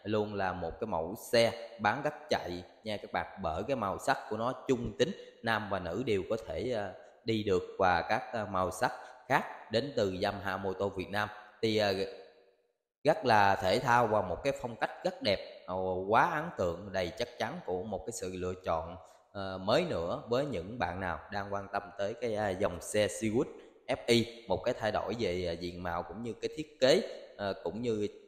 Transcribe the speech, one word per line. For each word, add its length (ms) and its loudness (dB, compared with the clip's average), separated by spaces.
luôn 300 0
là 180 0
một 280 -4
cái 60 -2
mẫu 280 -2
xe 360 4
bán 240 2
rất 120 -2
chạy 320 -2
nha 120 -4
các 160 -10
bạn, 140 0
bởi 200 -2
cái 140 0
màu 220 -2
sắc 200 2
của 60 -2
nó 160 -2
trung 300 2
tính, 440 0
nam 280 0
và 80 0
nữ 280 -2
đều 240 2
có 60 0
thể, 300 -2
à, 160 -4
đi 180 2
được, 200 6
và 240 6
các, 300 0
à, 180 -2
màu 200 2
sắc 220 0
khác 440 0
đến 240 2
từ 260 2
Yamaha 340 0
Motor 400 -2
Việt 140 -4
Nam. 180 0
Thì, 140 4
à, 160 6
rất 200 4
là 300 8
thể 240 2
thao 280 4
và 160 2
một 220 -4
cái 160 2
phong 160 -8
cách 280 -4
rất 180 -4
đẹp, 440 -2
ờ, 80 -6
quá 260 6
ấn 100 -2
tượng, 340 -2
đầy 260 -2
chắc 200 -6
chắn 280 -4
của 160 -2
một 240 -6
cái 60 -8
sự 220 -8
lựa 200 -4
chọn, 320 -2
ờ, 260 -6
mới 260 2
nữa 440 -2
với 180 2
những 320 -6
bạn 220 -2
nào 180 -2
đang 220 -4
quan 180 -6
tâm 100 -2
tới 220 -2
cái, 140 -2
à, 160 0
dòng 300 0
xe 260 2
Seawood 380 0
F 100 0
I, 420 4
một 160 0
cái 140 2
thay 140 0
đổi 260 -2
về, 280 0
à, 60 0
diện 300 -6
mạo 200 -2
cũng 200 -10
như 100 -6
cái 140 -2
thiết 240 -8
kế, 220 8
ờ, 180 -2
cũng 180 -4
như 260 0